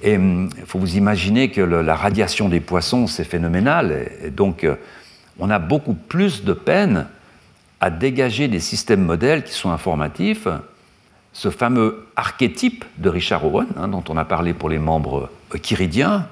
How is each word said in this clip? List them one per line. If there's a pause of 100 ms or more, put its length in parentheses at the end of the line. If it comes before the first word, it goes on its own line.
Et,
hum,
il
faut
vous
imaginer
que
le,
la
radiation
des
poissons,
c'est
phénoménal.
Et,
et
donc,
euh, (640)
on
a
beaucoup
plus
de
peine (760)
à
dégager
des
systèmes
modèles
qui
sont
informatifs. (840)
Ce
fameux
archétype (140)
de
Richard
Owen,
hein,
dont
on
a
parlé
pour
les
membres, (240)
euh,
chiridiens.